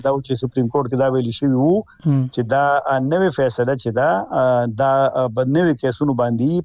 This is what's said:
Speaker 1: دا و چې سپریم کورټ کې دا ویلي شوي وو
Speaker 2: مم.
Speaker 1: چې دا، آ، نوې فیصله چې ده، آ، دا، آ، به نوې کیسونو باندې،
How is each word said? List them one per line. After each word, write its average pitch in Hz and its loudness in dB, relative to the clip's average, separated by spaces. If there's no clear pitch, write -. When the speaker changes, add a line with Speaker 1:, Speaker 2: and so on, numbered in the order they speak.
Speaker 1:
دا 135 2
و 139 0
چې 135 -6
سپریم 123 -2
کورټ 135 -2
کې 127 -2
دا 135 2
ویلي 127 0
شوي 135 0
وو 165 2
Speaker 2:
مم. 135 2
Speaker 1:
چې - -4
دا، 139 2
آ، 135 0
نوې 170 2
فیصله 131 0
چې 120 -6
ده، 156 0
آ، 127 2
دا، 135 0
آ، 131 -2
به 117 -2
نوې 156 2
کیسونو 135 -2
باندې، 123 0